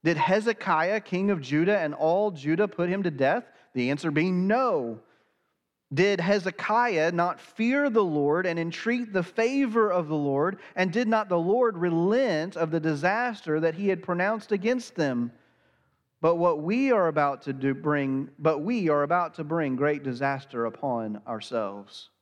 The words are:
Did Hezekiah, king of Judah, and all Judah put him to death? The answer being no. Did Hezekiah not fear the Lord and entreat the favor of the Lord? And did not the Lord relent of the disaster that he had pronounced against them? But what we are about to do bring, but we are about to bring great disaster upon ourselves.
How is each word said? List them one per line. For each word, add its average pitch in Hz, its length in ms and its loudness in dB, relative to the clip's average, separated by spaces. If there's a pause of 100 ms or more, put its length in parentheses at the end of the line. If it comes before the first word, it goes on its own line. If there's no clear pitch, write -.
Did 160 140 2
Hezekiah, 190 800 2
king 196 320 -2
of 175 100 -2
Judah, 160 380 2
and 151 160 -2
all 170 340 2
Judah 165 380 0
put 180 220 -4
him 196 120 -2
to 175 80 0
death? 147 340 0 (300)
The 127 160 0
answer 143 220 -2
being 180 340 2
no. 190 540 0 (920)
Did 185 280 2
Hezekiah 190 920 0
not 175 280 0
fear 269 500 0
the 220 140 4
Lord 156 420 2
and 170 140 -2
entreat 220 540 -4
the 185 100 0
favor 226 680 0
of 175 160 0
the 156 80 -2
Lord? 147 440 0 (160)
And 185 180 0
did 233 140 0
not 220 200 2
the 180 120 0
Lord 214 360 2
relent 180 800 0
of 165 140 -2
the 165 100 0
disaster 165 800 -2
that 160 140 0
he 196 140 -2
had 185 160 0
pronounced 190 480 -2
against 226 420 -2
them? 123 380 -2 (920)
But 165 140 4
what 170 260 2
we 240 300 0
are 202 160 4
about 143 360 0
to 143 100 -6
do 135 200 0
bring, 139 640 -2
but 156 220 0
we 190 300 -2
are 147 120 2
about 165 340 -2
to 165 80 -8
bring 151 320 -2
great 143 280 -2
disaster 135 640 -4
upon 110 580 -6
ourselves. 104 840 -8 (120)